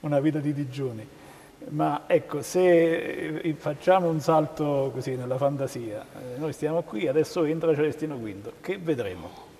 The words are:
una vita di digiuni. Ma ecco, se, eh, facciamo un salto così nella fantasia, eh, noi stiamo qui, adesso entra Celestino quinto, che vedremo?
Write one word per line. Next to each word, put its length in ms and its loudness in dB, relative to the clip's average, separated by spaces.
una 180 2
vita 200 2
di 140 0
digiuni. 540 -6
Ma 360 -2
ecco, 360 0
se, 960 4
eh, 140 -2
facciamo 560 2
un 100 0
salto 760 2
così 220 -4
nella 220 -4
fantasia, 640 -2
eh, 360 -12
noi 160 -4
stiamo 300 -2
qui, 240 -4
adesso 360 2
entra 300 2
Celestino 440 0
quinto, 440 -8
che 160 -4
vedremo? 840 -6